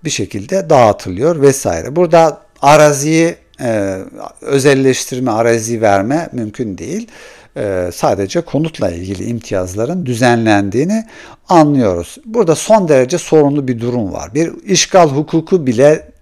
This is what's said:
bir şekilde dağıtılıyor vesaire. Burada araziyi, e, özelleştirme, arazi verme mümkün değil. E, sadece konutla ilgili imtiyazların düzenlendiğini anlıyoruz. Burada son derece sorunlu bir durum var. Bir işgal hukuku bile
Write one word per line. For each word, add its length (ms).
bir 60
şekilde 600
dağıtılıyor 680
vesaire. 560
Burada 460
araziyi, 760
e, 380
özelleştirme, 920
arazi 500
verme 520
mümkün 460
değil. 300
E, 360
sadece 480
konutla 500
ilgili 340
imtiyazların 840
düzenlendiğini 1000
anlıyoruz. 760
Burada 300
son 340
derece 300
sorunlu 500
bir 120
durum 320
var. 220
Bir 180
işgal 440
hukuku 580
bile 440